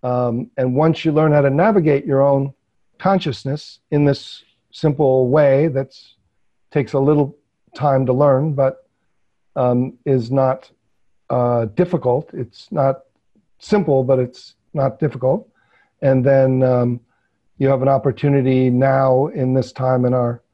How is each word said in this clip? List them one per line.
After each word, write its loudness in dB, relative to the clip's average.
Um, -4
and -2
once 0
you 0
learn 2
how 4
to 2
navigate 2
your 0
own 0
consciousness -4
in 2
this -2
simple 0
way 2
that's, -8
takes -2
a 0
little 0
time 0
to 0
learn, 2
but, -2
um, 0
is -2
not, -2
uh, 0
difficult. -2
It's -14
not -2
simple, 0
but 2
it's -8
not -2
difficult. -4
And 2
then, 2
um, 0
you 0
have 0
an 0
opportunity 0
now 2
in -4
this -2
time -2
in 0
our -4